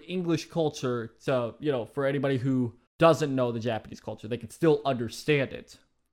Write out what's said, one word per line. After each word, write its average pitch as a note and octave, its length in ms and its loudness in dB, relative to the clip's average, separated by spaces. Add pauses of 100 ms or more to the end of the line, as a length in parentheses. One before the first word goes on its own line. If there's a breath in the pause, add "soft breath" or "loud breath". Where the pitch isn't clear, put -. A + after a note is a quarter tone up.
English E3+ 420 -2
culture C3 640 -2 (120)
to, B2 340 0
you D3+ 120 -2
know, A#2+ 140 -2
for C#3 200 -4
anybody C#3 320 0
who B2+ 360 0 (260 soft breath)
doesn't D3+ 340 6
know B2+ 180 2
the A#2 80 -4
Japanese A2 400 -4
culture, G#2+ 280 -12
they A#2+ 100 -4
can A#2 120 -12
still D3+ 360 4
understand C3 680 -2
it, - 240 -16 (360)